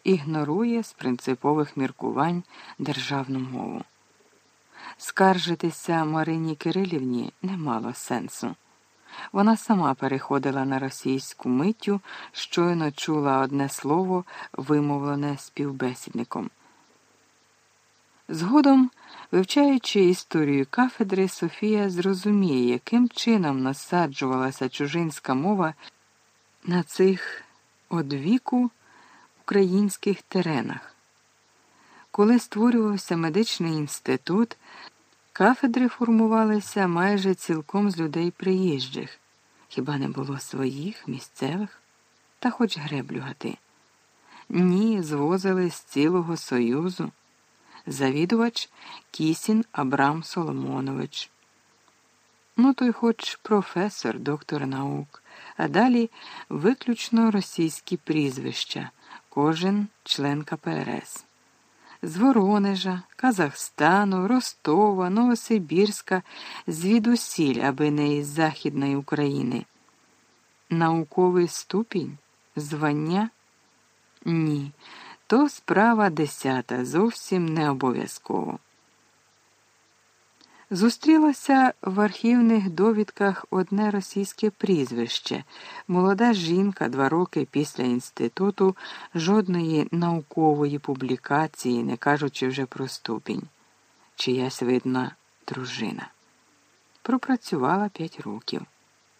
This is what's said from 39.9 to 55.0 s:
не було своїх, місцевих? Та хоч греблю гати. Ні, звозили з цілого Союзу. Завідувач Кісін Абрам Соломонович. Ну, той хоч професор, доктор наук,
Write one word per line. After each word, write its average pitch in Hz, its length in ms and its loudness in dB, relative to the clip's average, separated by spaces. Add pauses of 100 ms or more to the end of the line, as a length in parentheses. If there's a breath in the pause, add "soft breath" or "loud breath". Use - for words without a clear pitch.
не 139 100 -4
було 139 300 -6
своїх, 139 680 -8
місцевих? 143 720 -8 (580)
Та 247 120 -2
хоч 220 280 -2
греблю 147 420 -8
гати. 131 380 -12 (880 loud breath)
Ні, 185 540 2
звозили 180 680 0
з - 100 -16
цілого 165 560 0
Союзу. 147 760 -2 (760 loud breath)
Завідувач 156 840 0 (400 loud breath)
Кісін 165 600 0
Абрам 139 500 0
Соломонович. 135 1080 -6 (1300)
Ну, 262 180 6
той 247 180 2
хоч - 440 -2
професор, 185 840 -2
доктор 147 480 -6
наук, 139 560 -6 (340 loud breath)